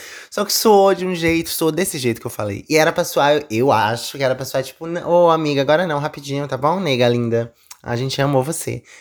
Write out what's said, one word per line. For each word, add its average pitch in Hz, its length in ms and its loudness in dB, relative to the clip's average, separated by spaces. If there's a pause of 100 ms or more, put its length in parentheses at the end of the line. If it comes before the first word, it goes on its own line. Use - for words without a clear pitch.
(300)
Só 208 140 -4
que - 80 -6
soou 196 420 4
de 185 120 -4
um 185 80 -2
jeito, 165 340 0
soou 160 240 0
desse 175 240 -2
jeito 123 240 -2
que - 60 -12
eu 117 40 -6
falei. 104 380 -8
E 156 80 2
era 156 160 4
pra 175 100 -2
soar, 147 340 2
eu, - 140 -4
eu 120 220 2
acho 110 460 -2
que 139 40 -2
era 131 120 0
pra 131 100 -8
soar, 131 180 -4
tipo, - 240 -12
"N-, 170 180 -6
ô, 175 260 4
amiga, 147 320 2
agora 156 240 2
não, 147 120 -2
rapidinho, 143 480 -6
tá 135 120 -6
bom, 156 200 0
nega 127 300 2
linda?" 117 420 0 (320)
A 120 140 -4
gente 131 260 -4
amou 135 200 2
você. 123 400 -6 (180)